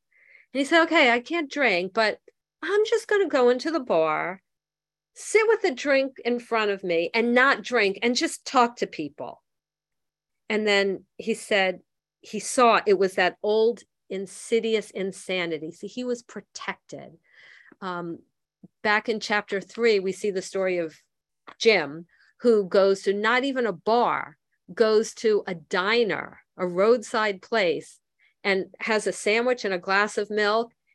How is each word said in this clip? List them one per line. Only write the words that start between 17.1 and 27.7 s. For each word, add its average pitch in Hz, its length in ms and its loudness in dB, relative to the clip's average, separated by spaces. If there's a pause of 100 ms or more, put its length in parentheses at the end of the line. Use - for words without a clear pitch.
Um, 175 380 -8 (600)
back 214 280 0
in 220 100 -2
chapter 202 420 -4
three, 226 380 0
we 190 120 -4
see 202 200 -4
the 185 100 -4
story 185 360 -4
of 165 180 -6 (640)
Jim, 165 480 2 (340)
who 220 240 4
goes 196 380 4
to 196 100 0
not 220 300 0
even 262 220 -2
a 208 80 -2
bar, 175 640 0 (360)
goes 220 420 2
to 214 320 0
a 185 80 -6
diner, 196 840 -2 (180)
a 180 100 -4
roadside 214 760 0
place, 175 580 -2 (440)